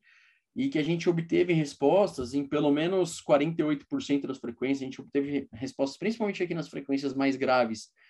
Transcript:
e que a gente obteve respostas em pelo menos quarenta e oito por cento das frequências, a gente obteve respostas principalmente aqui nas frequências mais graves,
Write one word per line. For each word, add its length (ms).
e 140
que 100
a 40
gente 260
obteve 440
respostas 800
em 100
pelo 280
menos 500
quarenta 400
e 40
oito 220
por 140
cento 240
das 140
frequências, 420
a 40
gente 160
obteve 520
respostas 460
principalmente 420
aqui 140
nas 140
frequências 440
mais 220
graves, 540